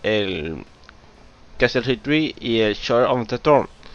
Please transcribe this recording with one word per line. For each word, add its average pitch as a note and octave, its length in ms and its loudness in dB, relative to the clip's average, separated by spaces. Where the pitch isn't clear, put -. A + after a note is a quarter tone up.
el F2 600 -2
Castle B2 240 2
Retreat C3+ 580 -2
y A2+ 220 0
el G#2+ 140 2
Shore A#2+ 320 2
of B2 220 0
the B2 100 -4
Thorn. C#3 280 4